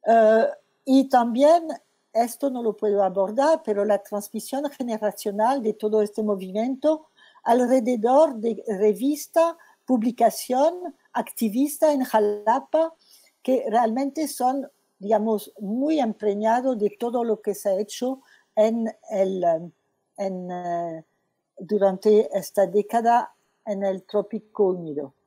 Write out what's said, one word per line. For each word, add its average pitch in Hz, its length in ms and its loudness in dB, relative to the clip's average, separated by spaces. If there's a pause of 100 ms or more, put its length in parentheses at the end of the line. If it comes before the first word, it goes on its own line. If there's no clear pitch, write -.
Eh, 220 420 6 (360)
y 269 240 4
también, 269 600 4 (440)
esto 240 380 -2
no 247 120 -6
lo 214 140 -2
puedo 208 260 0
abordar, 214 640 0
pero 202 220 0
la 202 160 0
transmisión 226 680 -8
generacional 220 920 -2
de 214 100 -2
todo 214 300 0
este 208 200 -4
movimiento 220 840 -2 (380)
alrededor 247 920 2
de 220 320 -4
revista, 254 920 0 (300)
publicación, 254 1080 0 (200)
activista 247 760 0
en 262 120 0
Jalapa, 254 880 0 (500)
que 254 280 0
realmente 254 580 -2
son, 254 400 -4 (300)
digamos, 214 600 -2
muy 262 420 -2
empreñados 220 800 -2
de 196 200 -2
todo 240 260 -4
lo 214 160 -2
que 202 140 -6
se 202 160 -4
ha 190 100 0
hecho 254 400 -6 (340)
en 226 320 2 (220)
el, 190 340 -2 (760)
en, 185 320 -8
eh, 170 540 -6 (540)
durante 196 800 2
esta 190 300 0
década 226 680 0 (300)
en 196 180 -6
el 190 200 -2
Trópico 208 640 -4
Húmedo. 160 500 -4 (120)